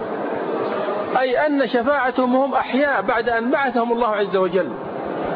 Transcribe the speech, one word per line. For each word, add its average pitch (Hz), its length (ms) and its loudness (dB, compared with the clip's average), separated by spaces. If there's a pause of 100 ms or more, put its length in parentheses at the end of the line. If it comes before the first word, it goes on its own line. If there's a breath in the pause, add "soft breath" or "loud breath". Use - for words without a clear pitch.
(1200)
أي 262 260 2
أن 277 220 2
شفاعتهم 254 680 2
هم 262 180 2
أحياء 254 480 0
بعد 233 260 0
أن 233 220 0
بعثهم 247 420 2
الله 240 160 2
عز 202 280 0
وجل، 185 320 2 (680)